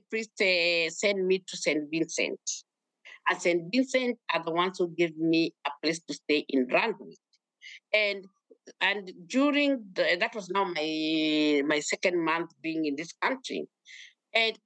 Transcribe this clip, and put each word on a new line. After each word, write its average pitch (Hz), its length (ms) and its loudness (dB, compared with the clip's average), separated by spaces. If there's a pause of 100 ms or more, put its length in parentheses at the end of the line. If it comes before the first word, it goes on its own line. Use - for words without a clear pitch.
(100)
priest, 220 300 -6
uh, 170 500 2
sent 196 340 0
me 185 220 2
to - 100 -12
Saint 151 360 -2
Vincent. 160 480 -4 (880)
And 185 140 -2
Saint 175 280 0
Vincent 254 480 0 (140)
are 170 100 0
the 165 100 -4
ones 180 260 0
who 180 180 2
gave 165 220 2
me 165 340 4 (140)
a - 40 -4 (120)
place 160 260 0
to 151 60 -6
stay - 340 0
in 131 240 2
Randwick. 190 460 -2 (720)
And, 202 320 2 (560)
and 190 300 -2 (160)
during 277 680 2
the, 175 280 2
that 226 140 -2
was 196 140 -8
now 190 160 2
my, 156 1040 2
my 151 140 2
second 175 440 0
month 165 260 -2 (120)
being 160 240 -2
in 143 100 -2
this 165 240 -10
country. - 460 -4 (680)
And 220 320 2